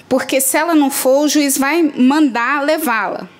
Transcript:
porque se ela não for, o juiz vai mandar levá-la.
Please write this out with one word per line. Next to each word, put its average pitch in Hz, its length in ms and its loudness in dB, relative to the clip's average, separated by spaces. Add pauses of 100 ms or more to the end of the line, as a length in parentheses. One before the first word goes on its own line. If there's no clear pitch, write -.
porque 262 320 0
se - 160 -2
ela 339 160 0
não 294 160 2
for, 269 360 0
o - 20 0
juiz 285 300 0
vai 294 260 0
mandar 277 800 0
levá-la. 247 680 -2 (100)